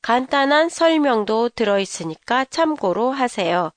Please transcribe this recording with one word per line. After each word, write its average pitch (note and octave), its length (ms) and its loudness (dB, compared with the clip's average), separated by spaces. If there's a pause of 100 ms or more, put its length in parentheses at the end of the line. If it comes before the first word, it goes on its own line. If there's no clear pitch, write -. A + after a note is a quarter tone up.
간단한 C#4 640 2
설명도 A#3+ 800 2
들어있으니까 G3+ 920 -2
참고로 B3+ 640 -2
하세요. F3+ 680 -2